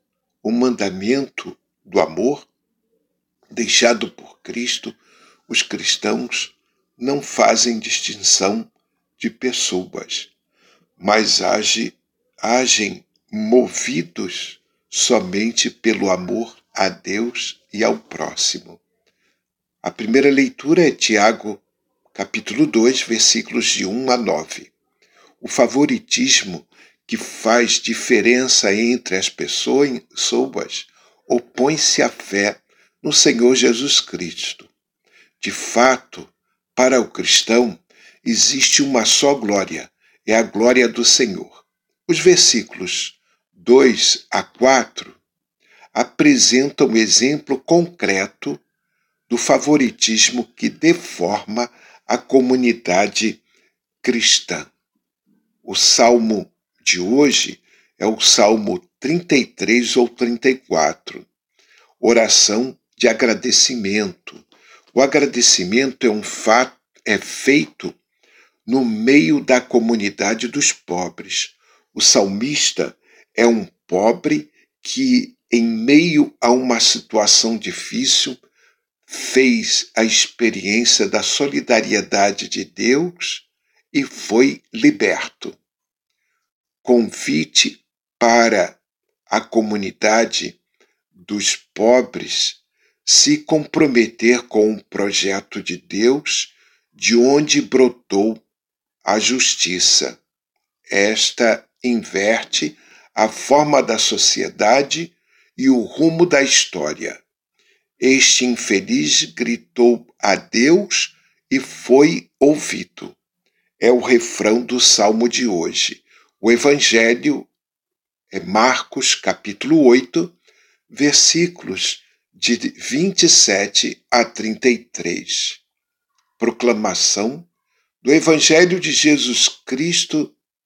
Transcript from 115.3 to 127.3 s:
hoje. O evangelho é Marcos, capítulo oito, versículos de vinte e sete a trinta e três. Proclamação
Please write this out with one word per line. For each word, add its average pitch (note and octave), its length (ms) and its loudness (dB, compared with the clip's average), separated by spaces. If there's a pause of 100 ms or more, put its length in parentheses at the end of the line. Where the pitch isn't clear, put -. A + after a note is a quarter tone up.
hoje. E2+ 560 -4 (360)
O A2 120 2
evangelho B2 960 2 (840)
é F#2+ 80 -10
Marcos, A2 760 0
capítulo A2+ 680 0
oito, B2+ 520 2 (540)
versículos C#3+ 1120 -2 (300)
de - 220 -4
vinte - 680 -4
e E3 60 4
sete - 800 0
a A#2+ 160 2
trinta G#2+ 420 -6
e A#2 120 2
três. - 800 -8 (800)
Proclamação A2+ 1080 -2 (540)